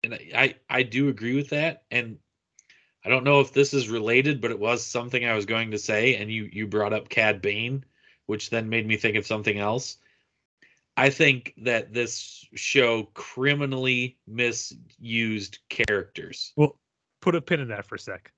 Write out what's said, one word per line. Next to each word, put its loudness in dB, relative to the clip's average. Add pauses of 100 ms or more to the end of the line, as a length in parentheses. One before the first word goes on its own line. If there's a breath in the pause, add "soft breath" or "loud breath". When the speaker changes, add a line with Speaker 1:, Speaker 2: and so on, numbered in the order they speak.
Speaker 1:
and -8
I, -16
I, 2 (160)
I 2
do 2
agree -2
with -2
that. -2
And -4 (880 soft breath)
I -8
don't 2
know 8
if 2
this 4
is 2
related, 2
but -2
it -6
was 0
something -4
I 2
was 0
going -2
to -4
say. 2
And -6
you, -6
you -6
brought 0
up -6
Cad 2
Bane, -4 (420 soft breath)
which -4
then -2
made 0
me 2
think 0
of -2
something -2
else. -2 (960 soft breath)
I 6
think 2
that -2
this -6
show 2 (100)
criminally -2 (100)
misused -4 (100)
characters. -6
Speaker 2:
Well, 2 (420)
put 0
a 0
pin -2
in -6
that -8
for -12
a -12
sec. -14